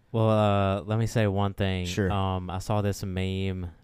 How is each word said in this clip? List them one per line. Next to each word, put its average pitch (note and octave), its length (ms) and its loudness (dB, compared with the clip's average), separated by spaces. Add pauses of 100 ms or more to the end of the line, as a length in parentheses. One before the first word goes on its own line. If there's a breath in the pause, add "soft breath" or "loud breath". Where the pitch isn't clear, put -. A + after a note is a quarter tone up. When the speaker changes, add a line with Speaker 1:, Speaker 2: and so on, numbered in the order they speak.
(120)
Speaker 1:
Well, A2 180 4
uh, G2+ 520 4
let G#2+ 160 -2
me A2+ 80 0
say A2 200 2
one G2 260 0
thing. F#2+ 340 -2
Speaker 2:
Sure. F#2 240 0
Speaker 1:
Um, F#2 380 -2
I F2 100 -6
saw G#2 220 0
this G2+ 240 -2
meme F#2+ 680 -2 (140)